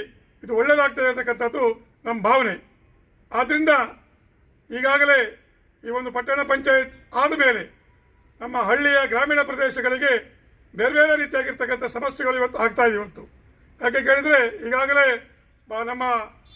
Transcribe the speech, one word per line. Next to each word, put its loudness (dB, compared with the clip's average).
ಇದು -6
ಒಳ್ಳೇದಾಗ್ತದೆ 2
ಅಂತಕ್ಕಂಥದ್ದು -2
ನಮ್ಮ -4
ಭಾವನೆ. 0
ಆದ್ರಿಂದ 0
ಈಗಾಗಲೇ 2
ಈ -10
ಒಂದು -6
ಪಟ್ಟಣ -2
ಪಂಚಾಯತ್ 0
ಆದ 2
ಮೇಲೆ 0
ನಮ್ಮ -8
ಹಳ್ಳಿಯ 2
ಗ್ರಾಮೀಣ 0
ಪ್ರದೇಶಗಳಿಗೆ -2
ಬೇರೆ 0
ಬೇರೆ 4
ರೀತಿಯಾಗಿರ್ತಕ್ಕಂಥ -4
ಸಮಸ್ಯೆಗಳು -4
ಇವತ್ತು -2
ಆಗ್ತಾ 2
ಇದೆ 2
ಇವತ್ತು. -10
ಯಾಕೆ 0
ಕೇಳಿದ್ರೆ 2
ಈಗಾಗಲೇ 0
ಬ-, -6
ನಮ್ಮ -8